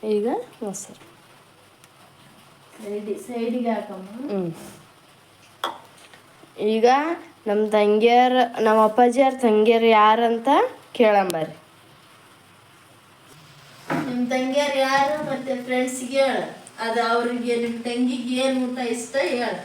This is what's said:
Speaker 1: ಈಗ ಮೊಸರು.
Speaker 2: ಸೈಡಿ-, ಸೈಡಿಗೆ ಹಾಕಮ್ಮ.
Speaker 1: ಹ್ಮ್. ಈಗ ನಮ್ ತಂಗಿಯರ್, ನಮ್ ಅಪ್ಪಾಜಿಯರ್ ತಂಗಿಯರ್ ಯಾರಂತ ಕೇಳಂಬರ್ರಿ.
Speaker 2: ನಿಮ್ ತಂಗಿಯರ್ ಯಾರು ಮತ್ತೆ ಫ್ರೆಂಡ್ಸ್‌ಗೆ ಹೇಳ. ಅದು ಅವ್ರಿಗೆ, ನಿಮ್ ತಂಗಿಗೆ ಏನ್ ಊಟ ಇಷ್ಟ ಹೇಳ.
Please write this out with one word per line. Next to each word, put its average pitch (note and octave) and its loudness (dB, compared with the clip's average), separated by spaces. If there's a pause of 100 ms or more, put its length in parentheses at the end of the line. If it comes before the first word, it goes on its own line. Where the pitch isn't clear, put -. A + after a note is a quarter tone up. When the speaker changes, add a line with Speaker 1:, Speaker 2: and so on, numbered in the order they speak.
Speaker 1:
ಈಗ G#3+ 0 (340)
ಮೊಸರು. - -12 (1700)
Speaker 2:
ಸೈಡಿ-, G#3 -8
ಸೈಡಿಗೆ A#3+ -4
ಹಾಕಮ್ಮ. G#3 -8
Speaker 1:
ಹ್ಮ್. F#3 -4 (2000)
ಈಗ A3 2 (600)
ನಮ್ G#3+ 0
ತಂಗಿಯರ್, A#3 2
ನಮ್ A3 4
ಅಪ್ಪಾಜಿಯರ್ B3 4
ತಂಗಿಯರ್ A3+ 4
ಯಾರಂತ A3+ 4 (440)
ಕೇಳಂಬರ್ರಿ. F#3 2 (2500)
Speaker 2:
ನಿಮ್ B3 -2
ತಂಗಿಯರ್ C4+ 0
ಯಾರು C#4 0
ಮತ್ತೆ B3+ -6
ಫ್ರೆಂಡ್ಸ್‌ಗೆ B3+ -2
ಹೇಳ. A#3 -2 (360)
ಅದು A#3 -2
ಅವ್ರಿಗೆ, A#3+ -2
ನಿಮ್ A#3 -4
ತಂಗಿಗೆ B3 -4
ಏನ್ B3+ 0
ಊಟ B3 -8
ಇಷ್ಟ A#3 -6
ಹೇಳ. B3 -2 (160)